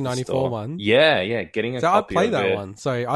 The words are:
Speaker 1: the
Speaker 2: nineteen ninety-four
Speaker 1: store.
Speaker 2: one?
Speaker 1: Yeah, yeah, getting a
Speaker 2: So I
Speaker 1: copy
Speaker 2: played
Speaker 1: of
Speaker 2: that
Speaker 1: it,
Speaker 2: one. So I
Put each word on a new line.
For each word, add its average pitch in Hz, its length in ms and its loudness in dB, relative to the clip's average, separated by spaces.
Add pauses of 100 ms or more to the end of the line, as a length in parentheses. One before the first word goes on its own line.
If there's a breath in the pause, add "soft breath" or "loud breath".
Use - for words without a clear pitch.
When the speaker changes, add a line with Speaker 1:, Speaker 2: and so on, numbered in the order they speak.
Speaker 1:
the - 20 -2
Speaker 2:
nineteen - 20 -2
ninety-four 127 380 -2
Speaker 1:
store. 131 80 -2
Speaker 2:
one? 117 280 -6
Speaker 1:
Yeah, 123 440 4
yeah, 107 220 -2
getting 113 320 -4
a 123 40 -6
Speaker 2:
So 160 80 0
I 180 40 4
Speaker 1:
copy 202 220 0
Speaker 2:
played 180 120 4
Speaker 1:
of 233 60 -2
Speaker 2:
that 127 140 0
Speaker 1:
it, 95 80 2
Speaker 2:
one. 101 220 -6
So 139 160 -4
I 120 120 -4 (120)